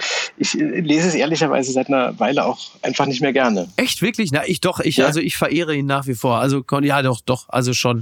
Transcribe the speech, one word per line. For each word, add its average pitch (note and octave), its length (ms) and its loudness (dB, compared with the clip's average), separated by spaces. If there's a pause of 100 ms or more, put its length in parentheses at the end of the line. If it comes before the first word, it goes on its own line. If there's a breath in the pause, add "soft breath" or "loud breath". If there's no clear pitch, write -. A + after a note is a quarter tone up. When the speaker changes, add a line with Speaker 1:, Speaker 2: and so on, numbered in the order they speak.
(380 loud breath)
Speaker 1:
ich, - 220 -2
äh, A3 220 0
lese D#3+ 260 2
es E3 80 0
ehrlicherweise C#3 560 0
seit C3 160 0
einer B2 320 0
Weile B2+ 260 2
auch - 140 -2 (240)
einfach C3+ 240 0
nicht C3 140 -2
mehr C#3 120 2
gerne. A2+ 340 2 (100)
Speaker 2:
Echt, B3 260 -2
wirklich? F#3 280 -2
Na, D3 140 0
ich E3+ 160 -2
doch, F3+ 200 -2
ich, - 160 0
Speaker 1:
Ja? C3+ 100 4
Speaker 2:
also D3 120 0
ich F3+ 160 -2
verehre D#3 380 0
ihn C#3 140 -2
nach C#3 180 0
wie C3 80 -2
vor. A#2+ 240 0
Also, C3+ 240 0
kon-, C#3 220 -2
ja, C#3+ 180 2
doch, C3 200 0
doch, - 280 -2
also B2 240 0
schon. A#2+ 280 2